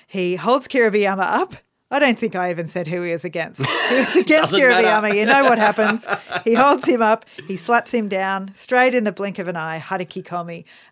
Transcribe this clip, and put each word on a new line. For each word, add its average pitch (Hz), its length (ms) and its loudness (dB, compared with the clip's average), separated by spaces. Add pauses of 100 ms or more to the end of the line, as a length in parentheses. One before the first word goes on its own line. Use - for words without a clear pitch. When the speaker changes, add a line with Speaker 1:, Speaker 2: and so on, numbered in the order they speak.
Speaker 1:
He 180 300 -4
holds 240 300 0
Kiribiyama 202 560 0
up. 302 340 -2 (340)
I 269 100 0
don't 262 180 2
think 214 160 -4
I 180 160 -2
even 170 160 -6
said 160 220 -8
who 175 140 -4
he 175 100 -4
was 170 120 -6
against. 160 400 -6
He - 300 -2
was 262 220 2
Speaker 2:
<laughs> - 0 -
Speaker 1:
against 311 360 4
Speaker 2:
Doesn't 392 60 2 (100)
matter. 226 180 4 (220)
Speaker 1:
Kiribiyama. 208 80 0
You 214 100 2
know 277 180 6
what 240 140 4
happens. 214 540 0
Speaker 2:
<laughs> 202 40 -2 (280)
Speaker 1:
He 226 100 2
holds 269 320 4
him 240 140 2
up. 220 240 2 (220)
He 190 100 -8
slaps 233 380 -2
him 220 140 -2
down 190 460 -4
straight 254 400 2
in 240 100 0
the 208 80 -2
blink 196 260 -8
of 180 100 -6
an 175 80 -6
eye. 160 220 -6
Harakikomi, 170 840 -10 (280)